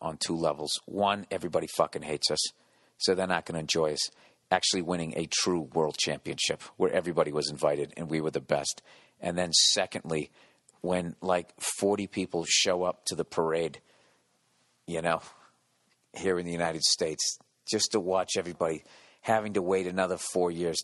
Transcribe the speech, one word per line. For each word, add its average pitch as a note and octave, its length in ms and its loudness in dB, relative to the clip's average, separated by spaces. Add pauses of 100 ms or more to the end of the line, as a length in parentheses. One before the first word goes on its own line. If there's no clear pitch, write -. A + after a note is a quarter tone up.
on D#2+ 160 -4
two - 180 -2
levels. D2+ 520 0
One, G2+ 440 0
everybody E2+ 360 -2 (100)
fucking D#2 240 0
hates D2+ 300 -2
us, D2+ 100 0 (560)
so - 180 2
they're F#2 120 0
not F2 180 0
gonna E2+ 140 -4
enjoy D#2 340 2
us - 160 -4 (420)
actually F#2 300 4
winning E2+ 340 -2
a D#2+ 160 -4
true E2+ 440 0
world D#2 240 2
championship - 640 -2 (160)
where F2+ 120 2
everybody E2 420 2
was D2 180 0
invited D2 480 0
and E2 100 -6
we D#2 140 0
were D#2 80 -2
the C#2+ 100 -2
best. C#2+ 400 -2 (400)
And F2 160 -4
then F2 160 -2
secondly, D#2+ 800 2 (500)
when, F2+ 400 -2
like, F2+ 320 0 (260)
forty G2+ 280 2
people F2 420 -4
show F#2 360 2
up - 220 -2
to - 80 -4
the F2+ 120 -2
parade, D#2+ 560 0 (1040)
you E2 160 -4
know, E2 180 2 (960)
here F#2+ 240 0
in F2 80 -4
the E2+ 60 -6
United E2 300 -2
States, - 560 0 (320)
just - 220 0
to A2 80 2
watch F#2 380 0
everybody E2 460 -2 (360)
having G#2+ 320 0
to G2 80 0
wait F#2 260 2
another F2+ 300 0 (160)
four F2+ 180 2
years E2+ 340 -2